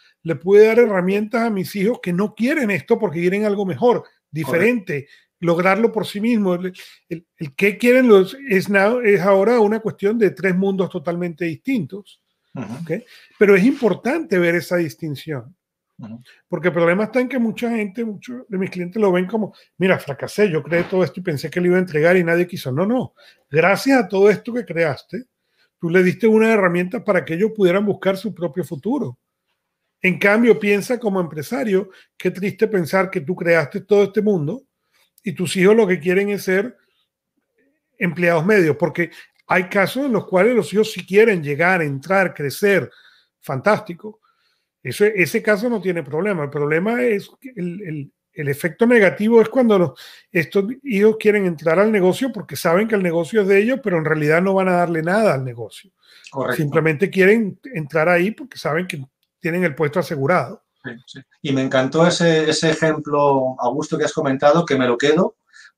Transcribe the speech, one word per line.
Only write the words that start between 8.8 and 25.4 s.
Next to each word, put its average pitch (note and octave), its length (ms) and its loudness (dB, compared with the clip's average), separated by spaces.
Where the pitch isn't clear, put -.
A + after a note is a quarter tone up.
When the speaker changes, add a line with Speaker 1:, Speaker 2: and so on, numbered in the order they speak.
Speaker 1:
es G3+ 200 2
ahora G3 360 4
una G#3+ 220 2
cuestión G#3+ 400 -4
de G3 100 4
tres F3+ 240 -2
mundos F#3+ 340 0
totalmente F3 580 -6
distintos. F#3+ 720 -8
Speaker 2:
Ujú. B2+ 280 -12
Speaker 1:
¿Ok? E3 200 -6
Pero G3 180 6
es F#3 80 2
importante B3 760 0
ver F3 180 2
esa F3 200 -4
distinción. D3 800 -8
Speaker 2:
Ujú. A2+ 240 -16
Speaker 1:
Porque E3+ 220 -4
el D#3 60 0
problema E3+ 300 2
está G#3+ 140 -4
en B3+ 120 0
que C#4 80 -4
mucha A3+ 320 -2
gente, A3 340 -4
muchos A#3 420 -12
de F#3+ 120 -6
mis F#3 100 -2
clientes F3+ 320 -8
lo G3+ 100 4
ven F3+ 160 0
como, G#3+ 280 -6
"Mira, F3+ 200 2
fracasé, - 520 -2
yo D#3 120 -2
creé E3+ 200 -2
todo F#3 200 -2
esto E3+ 180 -4
y - 20 -10
pensé D#3+ 260 -6
que F3+ 140 -4
lo F3+ 60 2
iba F3+ 80 4
a F#3 40 2
entregar E3+ 340 2
y F#3 80 4
nadie E3+ 240 2
quiso". F3 240 -8
No, D3 140 -2
no. A3 300 -2
Gracias F#3+ 480 2
a A#3 80 0
todo G3 220 4
esto G#3+ 240 0
que A#3 140 -6
creaste, E3 580 -4